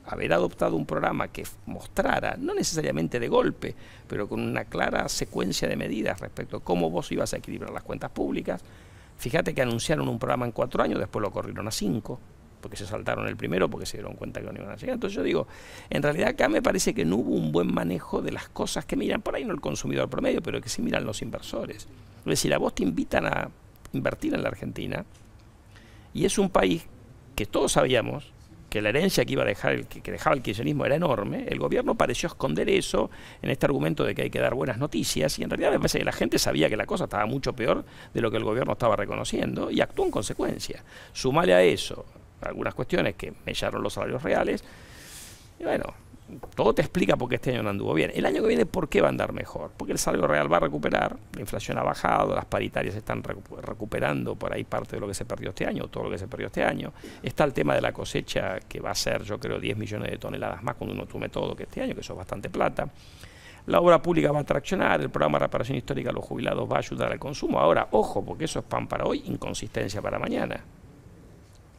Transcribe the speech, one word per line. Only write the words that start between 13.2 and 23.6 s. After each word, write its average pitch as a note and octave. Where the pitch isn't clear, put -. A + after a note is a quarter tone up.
el G#2
primero, B2
porque -
se -
dieron G2
cuenta -
que -
no -
iban G2+
a -
llegar. B3+
Entonces G3+
yo -
digo, -
en D3
realidad D3
acá -
me D#4
parece F#3+
que -
no F3
hubo -
un D#3
buen F3
manejo -
de -
las -
cosas -
que -
miran, C#4+
por -
ahí -
no G#3
el D3+
consumidor -
promedio, -
pero A2+
que -
sí -
miran -
los -
inversores. -
Es -
decir, -
a -
vos -
te -
invitan -
a -